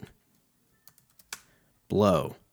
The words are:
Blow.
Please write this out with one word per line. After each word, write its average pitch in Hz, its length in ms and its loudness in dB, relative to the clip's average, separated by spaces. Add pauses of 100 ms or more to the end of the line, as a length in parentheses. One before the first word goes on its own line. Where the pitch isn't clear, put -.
(1900)
Blow. 85 480 0 (160)